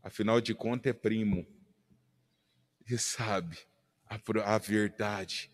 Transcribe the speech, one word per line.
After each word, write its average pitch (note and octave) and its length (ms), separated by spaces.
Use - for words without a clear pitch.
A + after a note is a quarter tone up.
Afinal A2 400
de A2+ 140
contas, A#2+ 340
é A#2+ 40
primo. G#2+ 520
Ele A#2+ 100
sabe F#2+ 580
a A2 100
pro-, G#2+ 240
a G#2 160
verdade. G#2 960